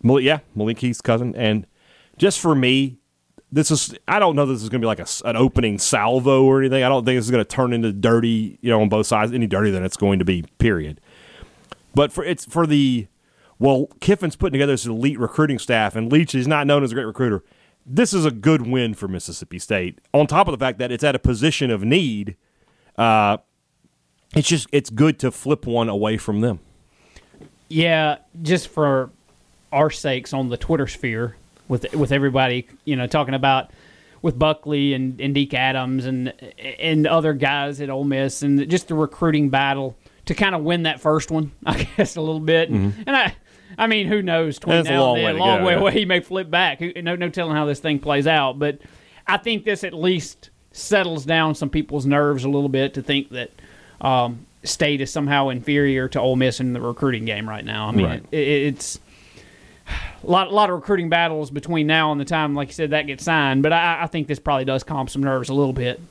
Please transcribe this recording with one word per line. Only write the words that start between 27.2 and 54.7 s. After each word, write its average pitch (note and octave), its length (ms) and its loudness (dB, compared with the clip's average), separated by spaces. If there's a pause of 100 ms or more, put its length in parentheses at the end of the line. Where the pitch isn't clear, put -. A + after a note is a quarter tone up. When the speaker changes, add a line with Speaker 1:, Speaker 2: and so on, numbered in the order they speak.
Speaker 2:
Yeah, D#3 500 2 (240)
just E3+ 260 0
for C3+ 420 0 (600)
our D3 200 2
sakes C3 420 -4
on C3+ 160 -2
the A#2+ 80 -4
Twitter C#3+ 300 -2
sphere, A#2 500 -6 (320)
with, - 260 -4
with C#3+ 160 0
everybody, C3 580 0 (180)
you C#3+ 100 -2
know, B2 100 -2
talking C3+ 280 -2
about C3+ 360 0 (520)
with D3+ 160 -2
Buckley D3 560 0
and, C3 260 -4
and C#3 140 -4
Deke C#3 200 0
Adams C3 520 -2
and, C3 260 -4 (260)
and D3+ 480 0
other D#3+ 280 2
guys C#3+ 480 -2
at C#3 80 -6
Ole C3+ 140 -4
Miss, C3+ 380 -2
and C#3+ 280 2
just F3 180 0
the E3 60 -4
recruiting D3+ 560 0
battle C3+ 440 0 (300)
to E3 100 -4
kinda F#3+ 240 0
win E3+ 260 -2
that D#3 140 -2
first D#3 320 0
one, D#3 280 -2
<laughs> - 80 -10
I - 200 -2 (100)
guess, - 200 -2
a E3+ 40 -6
little D#3 200 -4
bit. D#3+ 300 2
And, A2 220 2
Speaker 1:
Mm-hmm. G#3+ 160 -12
Speaker 2:
and C4+ 80 0
I, G#3 200 0 (400)
I A3+ 120 0
mean, G#3+ 180 0
who G#3 160 0
knows? E3 360 0
Between E3 180 2
Speaker 1:
And E3+ 100 6
it's - 20 -4
a E3 60 0
Speaker 2:
now E3+ 80 4
Speaker 1:
long B2 160 4
Speaker 2:
and - 80 0
then, - 80 0
Speaker 1:
way F#3 40 -4
to - 0 -
Speaker 2:
long F#3+ 200 4
Speaker 1:
go, F#3 80 0
Speaker 2:
way F3+ 80 4
Speaker 1:
yeah. E3+ 60 2
Speaker 2:
away, G3 120 2
he G#3+ 140 0
may F3+ 140 2
flip F#3 300 -6
back. E3+ 280 0
Who, F3 240 -6
no, E3+ 120 -2
no F3 140 -4
telling E3 260 -4
how D3+ 120 0
this C#3+ 140 -2
thing D3+ 180 0
plays C#3+ 280 0
out. C#3+ 320 2
But D3 200 -2 (480)
I F#3+ 100 2
think G#3+ 280 -4
this G#3 200 -2
at F3 80 -8
least E3+ 560 -2 (240)
settles E3+ 520 -2
down D#3+ 300 2
some C#3+ 160 -4
people's D3+ 340 -2
nerves C#3+ 400 2
a C3+ 60 -2
little C#3+ 180 0
bit C3+ 260 -2
to C3+ 80 -8
think C#3 280 -2
that, B2 200 -10 (500)
um, B2 460 0 (160)
State D3 380 -2